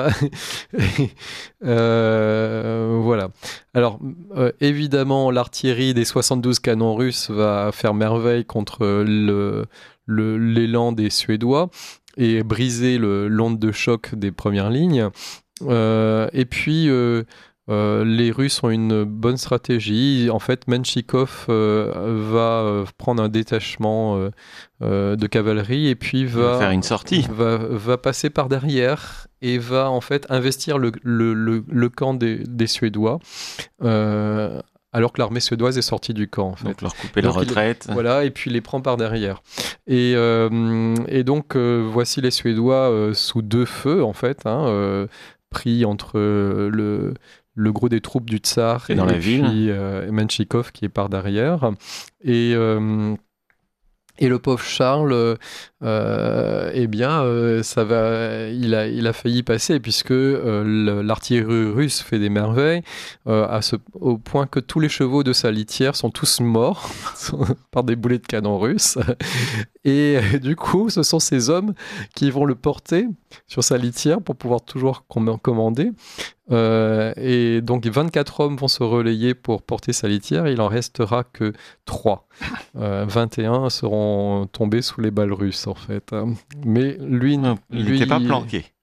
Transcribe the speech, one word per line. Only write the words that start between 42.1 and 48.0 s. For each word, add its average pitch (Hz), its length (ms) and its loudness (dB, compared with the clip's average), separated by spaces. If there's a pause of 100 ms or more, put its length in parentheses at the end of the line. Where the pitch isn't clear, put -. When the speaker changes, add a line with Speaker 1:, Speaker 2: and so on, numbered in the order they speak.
Speaker 1:
les 127 80 2
Suédois, 123 600 2
euh, 107 220 2
sous - 300 -2
deux 117 240 2
feux, 156 360 0
en 107 120 0
fait, 127 320 -4
hein, 127 200 -2
euh, 98 400 0 (440)
pris 117 340 0
entre, 104 340 -2
euh, 101 520 2
le, 104 440 -2 (400)
le 107 180 2
gros 120 160 0
des 117 120 2